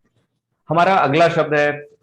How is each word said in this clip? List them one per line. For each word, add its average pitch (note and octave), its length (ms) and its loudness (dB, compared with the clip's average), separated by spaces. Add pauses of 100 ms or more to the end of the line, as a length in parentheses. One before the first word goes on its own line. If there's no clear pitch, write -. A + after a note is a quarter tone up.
(680)
हमारा E3+ 260 2
अगला D#3+ 340 2
शब्द D#3 260 -2
है D3 320 -2 (160)